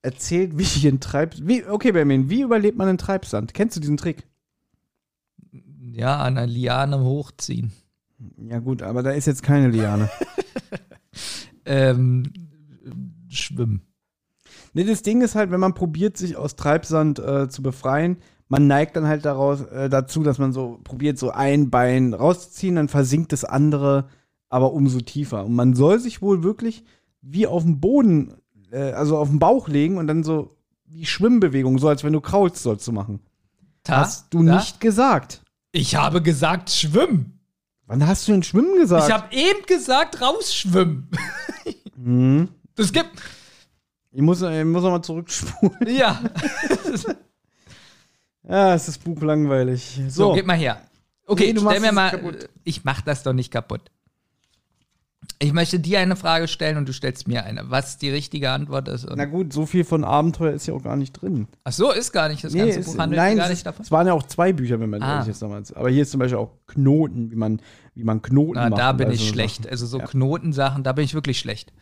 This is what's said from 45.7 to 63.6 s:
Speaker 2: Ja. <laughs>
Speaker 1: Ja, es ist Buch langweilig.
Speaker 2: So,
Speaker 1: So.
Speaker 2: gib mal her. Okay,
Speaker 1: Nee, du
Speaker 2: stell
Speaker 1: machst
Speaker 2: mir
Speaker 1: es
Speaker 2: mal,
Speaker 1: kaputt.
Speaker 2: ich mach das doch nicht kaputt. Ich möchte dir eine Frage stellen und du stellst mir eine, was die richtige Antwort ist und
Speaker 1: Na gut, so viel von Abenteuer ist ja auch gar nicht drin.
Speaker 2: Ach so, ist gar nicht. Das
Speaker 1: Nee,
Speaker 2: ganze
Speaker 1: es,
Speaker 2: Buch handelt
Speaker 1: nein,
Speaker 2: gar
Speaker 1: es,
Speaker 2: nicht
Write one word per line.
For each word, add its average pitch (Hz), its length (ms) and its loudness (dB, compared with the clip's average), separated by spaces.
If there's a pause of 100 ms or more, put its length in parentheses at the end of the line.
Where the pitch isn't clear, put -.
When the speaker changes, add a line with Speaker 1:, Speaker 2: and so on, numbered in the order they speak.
Speaker 2:
Ja. 233 380 2
<laughs> - 920 -4 (1300)
Speaker 1:
Ja, 190 300 4
es 165 140 0
ist - 160 -12
Buch 160 180 -6
langweilig. 135 840 0
Speaker 2:
So, 180 220 2
Speaker 1:
So. 175 40 4
Speaker 2:
gib 185 120 2
mal 180 120 2
her. 127 240 -2 (440)
Okay, 196 220 4
Speaker 1:
Nee, 226 60 2
du 214 80 2
Speaker 2:
stell 202 80 2
Speaker 1:
machst 208 120 4
Speaker 2:
mir 220 80 2
Speaker 1:
es 214 60 2
Speaker 2:
mal, 190 160 2
Speaker 1:
kaputt. 180 380 -10 (140)
Speaker 2:
ich - 220 -6
mach 135 160 -4
das 143 220 -4
doch 131 100 -2
nicht 127 180 -2
kaputt. - 400 -8 (1500)
Ich 147 120 0
möchte 170 280 0
dir 175 200 0
eine 185 160 2
Frage 165 320 0
stellen 156 300 -4
und 143 100 -4
du 131 60 -8
stellst - 340 -8
mir 117 160 -4
eine, 107 260 -10
was 131 280 -4
die 143 120 -6
richtige 139 420 -6
Antwort 139 360 -6
ist 127 180 -8
und - 120 -10
Speaker 1:
Na 143 80 -4
gut, 156 260 -6
so 151 140 -2
viel 175 180 0
von 160 220 0
Abenteuer 156 480 0
ist 151 140 -8
ja 160 60 -6
auch 135 80 -8
gar 113 140 -6
nicht 135 180 -4
drin. 160 340 -4 (180)
Speaker 2:
Ach 127 80 -6
so, 254 180 2
ist 220 220 -4
gar 160 160 0
nicht. 151 140 -8
Das 151 100 -8
Speaker 1:
Nee, 170 60 0
Speaker 2:
ganze 208 200 2
Speaker 1:
es, 180 60 -6
Speaker 2:
Buch 165 120 -8
handelt 160 200 0
Speaker 1:
nein, 190 180 4
Speaker 2:
gar 185 120 2
Speaker 1:
es, 180 40 0
Speaker 2:
nicht 175 140 -6